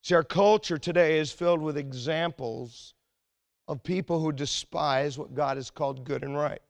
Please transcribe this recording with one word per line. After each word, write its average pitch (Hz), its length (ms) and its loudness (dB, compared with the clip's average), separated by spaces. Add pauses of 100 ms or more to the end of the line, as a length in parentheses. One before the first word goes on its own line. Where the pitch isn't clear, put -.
See, 180 100 2
our 165 100 6
culture 202 540 4
today 160 400 4
is 151 140 0
filled 175 280 2
with 151 160 -2
examples 131 1160 -6 (760)
of 139 140 -8
people 175 380 -2
who 156 120 0
despise 139 880 -2
what 147 160 -12
God 135 240 0
has 131 140 -10
called 139 320 -4
good 135 200 -4
and 139 140 -6
right. 147 320 -4